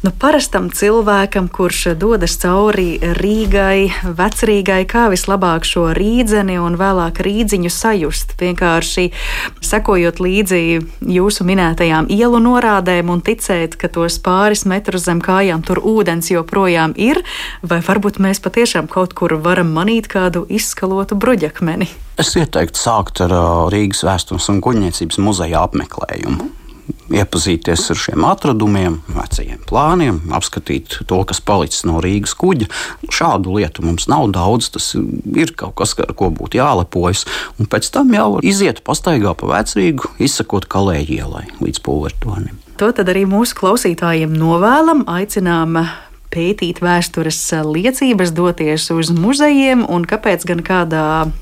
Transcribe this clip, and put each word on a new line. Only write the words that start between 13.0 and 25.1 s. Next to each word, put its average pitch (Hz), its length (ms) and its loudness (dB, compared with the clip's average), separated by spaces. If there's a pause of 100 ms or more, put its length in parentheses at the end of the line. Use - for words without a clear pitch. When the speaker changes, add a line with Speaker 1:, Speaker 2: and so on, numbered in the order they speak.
Speaker 1:
un 175 80 0
ticēt, 180 560 -2
ka 180 100 -4
tos 170 300 -2
pāris 202 480 2
metrus 185 400 -2
zem 170 160 0
kājām 185 400 2
tur 175 240 -2
ūdens 190 480 2
joprojām 170 640 2
ir, 285 240 2 (400)
vai 170 240 -2
varbūt 202 320 0
mēs 196 240 0
patiešām 180 480 0
kaut 185 240 -2
kur 160 240 0
varam 170 400 2
manīt 214 320 0
kādu 175 400 -2
izskalotu 196 680 -2
bruģakmeni? 180 760 0 (260)
Speaker 2:
Es - 180 -2
ieteiktu 127 480 0
sākt 110 400 0
ar, 90 80 2
ā, 90 120 4 (260)
Rīgas 101 340 0
vēstures 95 480 -2
un 101 80 2
kuģniecības 92 640 0